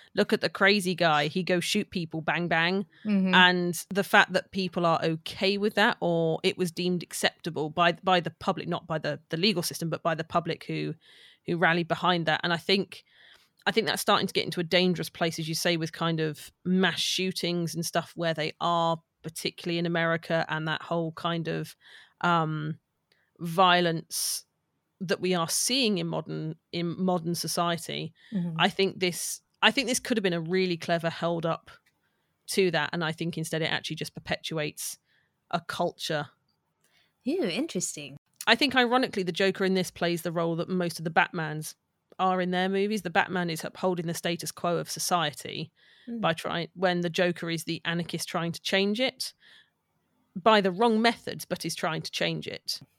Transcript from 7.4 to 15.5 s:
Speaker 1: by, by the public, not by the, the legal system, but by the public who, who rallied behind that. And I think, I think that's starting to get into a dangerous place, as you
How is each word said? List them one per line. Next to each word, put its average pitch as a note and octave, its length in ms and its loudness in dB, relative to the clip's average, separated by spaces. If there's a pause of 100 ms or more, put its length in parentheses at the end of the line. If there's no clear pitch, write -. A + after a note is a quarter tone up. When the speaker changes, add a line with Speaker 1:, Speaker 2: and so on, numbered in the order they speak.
Speaker 1:
by, E3+ 260 4 (100)
by F#3 160 4
the E3 100 -4
public, - 380 -4
not E3+ 180 -4
by D#3+ 120 -4
the, D3+ 200 -6 (120)
the D#3+ 80 -4
legal F3 260 2
system, - 260 -4
but - 140 -4
by E3 100 2
the D#3 80 -6
public E3 460 -2
who, D3+ 260 -4 (520)
who E3+ 100 0
rallied E3+ 320 4
behind E3+ 380 2
that. D#3 180 0
And F3 80 0
I E3 60 0
think, - 440 -2 (640)
I F#3+ 60 0
think A3+ 140 2
that's - 140 0
starting - 260 2
to - 60 -4
get - 140 0
into - 140 -6
a F3 40 0
dangerous F3 460 2
place, E3 280 -2
as D#3+ 80 -4
you D#3+ 80 -4